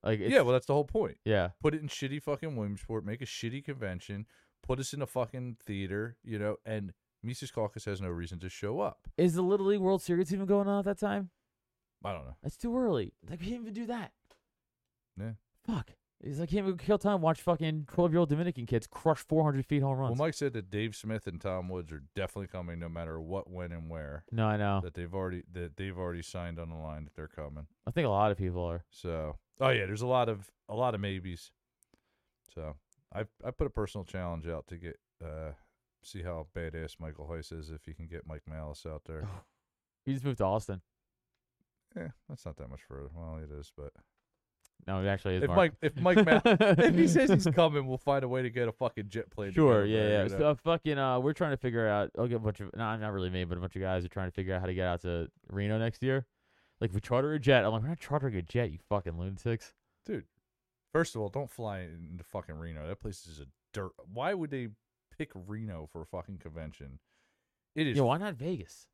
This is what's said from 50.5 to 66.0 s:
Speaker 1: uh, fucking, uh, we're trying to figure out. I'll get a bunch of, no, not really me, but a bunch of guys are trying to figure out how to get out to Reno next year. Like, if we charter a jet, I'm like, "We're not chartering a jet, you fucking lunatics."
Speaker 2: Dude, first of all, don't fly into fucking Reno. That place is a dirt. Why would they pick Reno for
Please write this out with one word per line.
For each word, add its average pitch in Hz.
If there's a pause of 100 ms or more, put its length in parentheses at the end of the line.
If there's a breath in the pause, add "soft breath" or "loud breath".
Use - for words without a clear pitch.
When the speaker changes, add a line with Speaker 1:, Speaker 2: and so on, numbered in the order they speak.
Speaker 1:
uh, 147
fucking, 156
uh, 131
we're 139
trying 156
to 131
figure 117
out. 104
I'll 120
get 120
a 113
bunch 107
of, 98
no, 110
not 107
really 92
me, 90
but 87
a -
bunch 92
of 95
guys 92
are -
trying 92
to 90
figure 95
out 90
how 92
to 92
get 92
out 87
to 85 (220)
Reno 101
next 113
year. 131 (540)
Like, 90
if 92
we 101
charter 135
a 156
jet, 123
I'm 110
like, 110
"We're 127
not 165
chartering 135
a 90
jet, 110
you 80 (100)
fucking 87
lunatics." 98 (320)
Speaker 2:
Dude, 190 (680)
first 165
of 113
all, 104
don't 131
fly 104
into 85
fucking 87
Reno. 78
That 95
place 98
is 76
a 69 (260)
dirt. 95 (220)
Why 139
would 160
they 127 (480)
pick 156
Reno 95
for 85